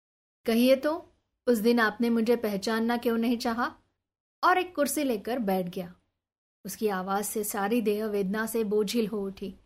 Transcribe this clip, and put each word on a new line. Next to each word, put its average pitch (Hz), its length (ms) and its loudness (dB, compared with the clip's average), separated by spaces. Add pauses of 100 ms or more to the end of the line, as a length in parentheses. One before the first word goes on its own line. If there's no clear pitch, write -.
(460)
"कहिए 240 300 6
तो, 302 380 -4 (340)
उस 247 100 4
दिन 233 220 4
आपने 220 300 0
मुझे 233 260 2
पहचानना 226 600 -2
क्यों 233 200 0
नहीं 233 200 0
चाहा?" 240 380 -4 (680)
और 359 140 6
एक 359 180 -4
कुर्सी 294 280 0
लेकर 233 360 -2
बैठ 190 300 0
गया। 175 260 -10 (720)
उसकी 214 220 -4
आवाज 196 380 -2
से 208 180 -4
सारी 208 380 0
देह 208 240 0
वेदना 208 400 -2
से 226 180 -2
बोझिल 214 440 0
हो 202 180 -4
उठी। 196 300 -10 (100)